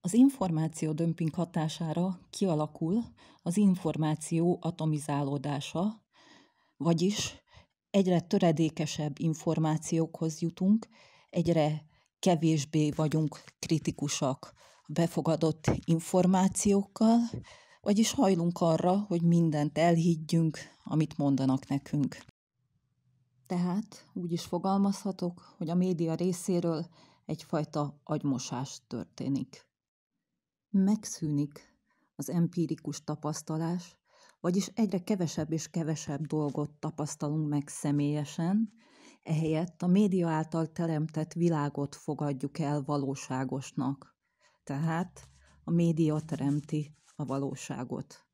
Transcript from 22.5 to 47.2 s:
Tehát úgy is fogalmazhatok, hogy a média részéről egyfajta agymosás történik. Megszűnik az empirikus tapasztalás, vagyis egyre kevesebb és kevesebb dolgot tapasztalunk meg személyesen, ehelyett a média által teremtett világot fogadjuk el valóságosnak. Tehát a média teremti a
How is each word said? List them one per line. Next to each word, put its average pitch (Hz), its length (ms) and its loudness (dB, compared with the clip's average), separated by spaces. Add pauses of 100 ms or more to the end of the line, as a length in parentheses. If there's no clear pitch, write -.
Tehát 180 680 -4
úgy 175 200 -6
is 170 100 -4
fogalmazhatok, 190 1120 -2
hogy 160 140 -6
a 170 40 -2
média 170 400 2
részéről 175 720 -2 (380)
egyfajta 151 800 -4
agymosás 135 840 -4
történik. - 840 -8 (1000)
Megszűnik 170 1080 -2 (380)
az - 140 -8
empirikus 170 760 -2
tapasztalás, 160 920 -6 (420)
vagyis 180 260 0
egyre 202 360 -2
kevesebb 170 500 -2
és 160 180 -6
kevesebb 151 560 -4
dolgot 147 440 -2
tapasztalunk 151 760 -4
meg 147 200 -2
személyesen, 147 1040 -2 (500)
ehelyett 160 600 0
a 180 40 0
média 185 420 4
által 160 440 -2
teremtett 160 600 -2
világot 147 600 0
fogadjuk 143 640 -6
el 147 240 -2
valóságosnak. 135 1300 -4 (480)
Tehát 160 640 -4 (360)
a - 60 -8
média 165 500 2
teremti 147 760 -4 (200)
a 151 80 -6